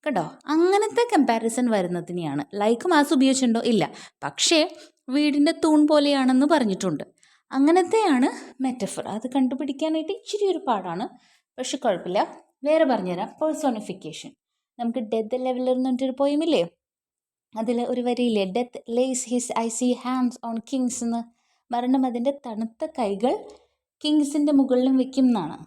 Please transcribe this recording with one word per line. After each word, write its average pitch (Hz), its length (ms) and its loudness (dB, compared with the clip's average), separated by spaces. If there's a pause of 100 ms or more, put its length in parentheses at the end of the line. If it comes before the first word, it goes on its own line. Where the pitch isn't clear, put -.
കണ്ടോ, 220 160 -2 (300)
അങ്ങനത്തെ 403 500 2 (100)
കമ്പാരിസൺ 233 640 2
വരുന്നതിനെയാണ്. 175 680 -4 (200)
ലൈക്ക് 233 300 2
മാസ് 285 240 6
ഉപയോഗിച്ചിട്ടുണ്ടോ? 254 440 2 (100)
ഇല്ല. 196 140 4 (400)
പക്ഷേ 311 340 0 (560)
വീടിൻ്റെ 294 380 4 (100)
തൂൺ 311 180 6 (100)
പോലെയാണെന്ന് 277 640 4
പറഞ്ഞിട്ടുണ്ട്. 190 520 0 (460)
അങ്ങനത്തെയാണ് 339 800 4 (360)
മെറ്റഫർ. 247 400 -6 (100)
അത് 220 120 -8 (100)
കണ്ടുപിടിക്കാനായിട്ട് 285 840 -2
ഇച്ചിരി 415 340 -4
ഒരു 330 140 -4
പാടാണ്, 185 400 -4 (520)
പക്ഷെ 262 260 -8
കുഴപ്പമില്ല. 185 360 0 (460)
വേറെ 320 240 4
പറഞ്ഞുതരാം, 185 400 -4 (100)
പേഴ്സോണിഫിക്കേഷൻ. 220 920 -6 (480)
നമുക്ക് 240 240 -4 (100)
ഡെത്ത് 226 340 -4
ലെവലർ 254 300 0
എന്ന് 254 120 -2
പറഞ്ഞിട്ടൊരു 262 320 -2
പോയം 294 260 0
ഇല്ലേ, 254 160 2 (920)
അതിൽ 226 260 -2 (120)
ഒരു 247 160 -4
വരിയില്ലേ, 233 360 0 (120)
"Death 247 200 -6 (220)
lays 254 240 -2 (100)
his 247 160 -2 (180)
icy 247 240 -2 (140)
hands 254 320 -2 (120)
on 233 100 -8 (140)
kings" 254 340 -4
എന്ന്. 233 160 -4 (480)
മരണം 254 400 2
അതിൻ്റെ 240 240 -2 (120)
തണുത്ത 226 380 -8 (140)
കൈകൾ 214 340 0 (720)
കിങ്സിൻ്റെ 294 560 2
മുകളിലും 254 420 4
വെക്കും 262 280 2
എന്നാണ്. 175 360 -2